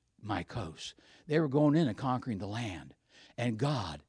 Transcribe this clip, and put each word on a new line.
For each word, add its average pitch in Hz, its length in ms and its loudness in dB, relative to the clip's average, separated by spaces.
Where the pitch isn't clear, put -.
my 104 220 -2
coast." 85 540 -10
They 151 120 2
were 160 80 2
going 147 280 6
in 160 120 6
and 104 80 0
conquering 123 440 -2
the 98 80 -6
land, 98 480 -8
and 117 220 0
God 110 500 -2